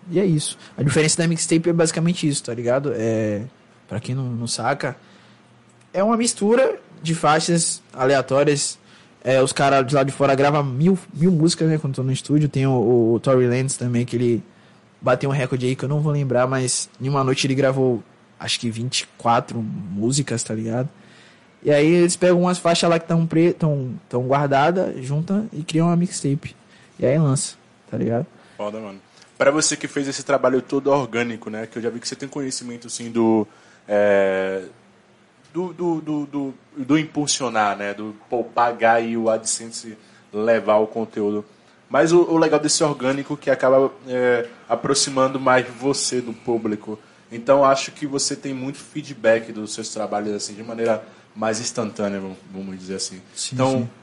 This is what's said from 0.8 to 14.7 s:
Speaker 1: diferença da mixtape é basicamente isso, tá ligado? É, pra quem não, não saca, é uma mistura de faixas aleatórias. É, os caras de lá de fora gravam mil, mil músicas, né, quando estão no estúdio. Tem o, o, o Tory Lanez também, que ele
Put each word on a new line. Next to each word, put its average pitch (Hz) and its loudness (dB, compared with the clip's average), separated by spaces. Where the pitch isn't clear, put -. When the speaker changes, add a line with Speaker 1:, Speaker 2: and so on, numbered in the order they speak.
Speaker 1:
diferença 156 2
da 165 2
mixtape 165 0
é - 2
basicamente 165 0
isso, 139 -2
tá 120 -10
ligado? 123 -2
É, 110 -2
pra 101 -6
quem 127 -6
não, 135 -4
não 120 -6
saca, 127 -4
é 180 0
uma 226 2
mistura 233 2
de 160 -2
faixas 160 2
aleatórias. 139 2
É, 131 4
os 131 2
caras 139 4
de 135 -2
lá 139 4
de 139 2
fora 135 2
gravam 143 2
mil, 156 2
mil 170 2
músicas, 165 2
né, 156 2
quando 139 -4
estão 127 -4
no 131 0
estúdio. 143 2
Tem 135 0
o, 135 4
o, 117 4
o 107 0
Tory 127 4
Lanez 131 0
também, 123 -2
que 120 -6
ele 120 0